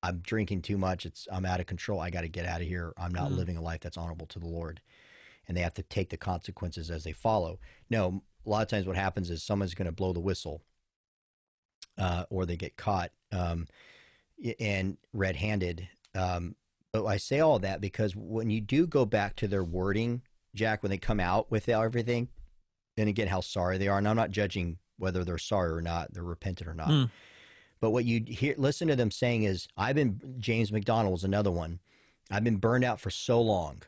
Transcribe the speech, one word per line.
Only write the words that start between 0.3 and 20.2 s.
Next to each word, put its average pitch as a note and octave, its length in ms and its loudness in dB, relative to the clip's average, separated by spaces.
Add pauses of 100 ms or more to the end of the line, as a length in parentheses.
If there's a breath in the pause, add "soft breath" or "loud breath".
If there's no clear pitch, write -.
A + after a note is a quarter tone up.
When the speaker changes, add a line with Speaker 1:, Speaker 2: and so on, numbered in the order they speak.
Speaker 1:
too G2+ 140 0
much, F#2 280 0
it's, - 260 -12
I'm F#2 140 -2
out F2+ 140 0
of F2+ 60 -2
control, G2 360 -4
I F2 80 -4
gotta E2+ 180 -4
get E2+ 180 -6
out F2 160 -4
of E2+ 60 -4
here, E2+ 300 -4
I'm F2 160 -4
not E2 180 -2
Speaker 2:
Mm. F2+ 60 0
Speaker 1:
living F2 200 -2
a E2 40 -6
life E2 180 -4
that's - 180 -10
honorable E2 300 -8
to - 120 -12
the E2+ 80 -8
Lord." E2 340 -8 (680 loud breath)
And F2 100 -2
they F2+ 40 2
have E2+ 140 0
to - 80 -6
take - 260 -2
the - 80 -8
consequences E2+ 760 -6
as D#2+ 120 -6
they D#2+ 100 -6
follow. F#2 460 0 (300 loud breath)
No, G2 340 2 (220)
a A2 40 -8
lot G#2+ 120 4
of G#2+ 60 0
times G2+ 180 0
what F#2 100 -2
happens F#2+ 340 0
is E2 140 -4
someone's G2 300 0
gonna F2 180 -2
blow F#2 220 0
the E2+ 60 0
whistle, E2+ 420 -4 (1400)
uh, F2+ 320 0
or F#2 160 -2
they E2+ 120 -4
get - 200 -10
caught, F#2 340 -2 (200)
um, E2+ 360 -2 (680 loud breath)
y-, A#2 220 -4
and G2 380 0 (160)
red-handed. F#2+ 760 -2 (280)
Um, F2 400 -2 (360)
but A2 140 0
I G2+ 120 2
say C#3 220 0
all D#3 200 6
that F#2+ 220 -2
because G2+ 340 0
when A2 340 -2
you A2 120 2
do C#3+ 260 4
go C#3 180 4
back G#2 320 0
to A2 100 0
their G2 160 2
wording, G2+ 580 0 (340)